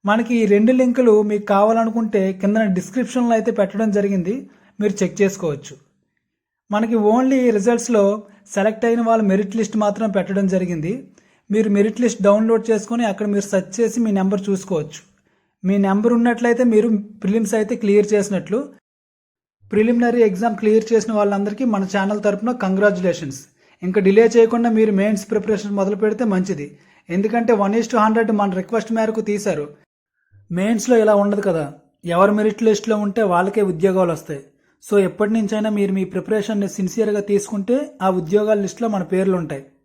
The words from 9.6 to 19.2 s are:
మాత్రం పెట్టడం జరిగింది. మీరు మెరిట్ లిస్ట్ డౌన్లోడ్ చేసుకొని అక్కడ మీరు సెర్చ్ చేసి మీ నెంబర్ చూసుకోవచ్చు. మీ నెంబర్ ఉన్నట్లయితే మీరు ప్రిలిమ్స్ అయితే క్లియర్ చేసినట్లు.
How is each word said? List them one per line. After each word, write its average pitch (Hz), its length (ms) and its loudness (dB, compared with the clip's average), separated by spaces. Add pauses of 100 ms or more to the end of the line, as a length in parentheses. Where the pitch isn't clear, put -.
మాత్రం 214 340 -2
పెట్టడం 196 380 0
జరిగింది. 180 380 -2 (600)
మీరు 214 240 2
మెరిట్ 220 280 0
లిస్ట్ 208 240 -2
డౌన్లోడ్ 220 420 2
చేసుకొని 233 400 -2
అక్కడ 196 240 -6
మీరు 196 180 -2
సెర్చ్ 185 240 -2
చేసి 226 300 0
మీ 214 120 0
నెంబర్ 190 300 0
చూసుకోవచ్చు. 185 520 -4 (680)
మీ 196 80 2 (100)
నెంబర్ 208 320 2
ఉన్నట్లయితే 240 540 2
మీరు 220 180 4 (320)
ప్రిలిమ్స్ 208 380 0
అయితే 214 240 -2
క్లియర్ 208 300 4
చేసినట్లు. 196 460 -2 (1120)